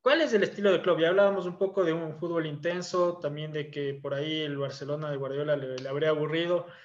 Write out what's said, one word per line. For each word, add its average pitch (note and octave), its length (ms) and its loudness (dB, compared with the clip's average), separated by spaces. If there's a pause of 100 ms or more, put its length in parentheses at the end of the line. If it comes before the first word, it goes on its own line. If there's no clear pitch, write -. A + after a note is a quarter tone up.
¿Cuál D4 200 4
es C4 120 2
el G3+ 100 6
estilo G3+ 280 2
de G3 100 4
Klopp? E3+ 180 2
Ya E3 100 6
hablábamos G3 380 4
un F3 100 -6
poco F#3+ 260 2
de D#3+ 100 2
un D#3+ 260 -4
fútbol E3+ 260 -2
intenso, F3 720 -2
también D3+ 320 -6
de D3 200 -6
que C#3+ 240 -4
por C#3 180 -6
ahí D#3 280 -4
el C#3+ 160 -4
Barcelona C#3+ 520 -6
de C#3+ 80 -4
Guardiola C#3+ 380 -2
le, C3 220 -6
le C3 120 -8
habría D3 200 0
aburrido, E3 580 0 (180)